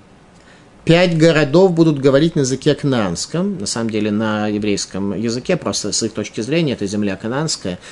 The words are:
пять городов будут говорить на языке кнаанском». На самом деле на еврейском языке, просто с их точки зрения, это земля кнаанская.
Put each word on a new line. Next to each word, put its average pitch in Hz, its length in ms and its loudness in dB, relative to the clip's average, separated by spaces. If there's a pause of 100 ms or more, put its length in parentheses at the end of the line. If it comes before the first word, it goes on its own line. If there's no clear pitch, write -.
(840)
пять 170 320 4
городов 156 560 4
будут 160 260 4
говорить 139 380 2
на 156 40 2
языке 135 340 0
кнаанском». 143 840 -2
На 104 60 -10
самом 117 240 -4
деле 107 220 -2
на 107 380 -2
еврейском 101 680 -4
языке, 120 380 -2
просто 104 360 -6
с - 100 -4
их 113 100 -4
точки 107 300 -6
зрения, 143 320 -2
это 101 100 -6
земля 101 320 -2
кнаанская. 117 600 -6 (140)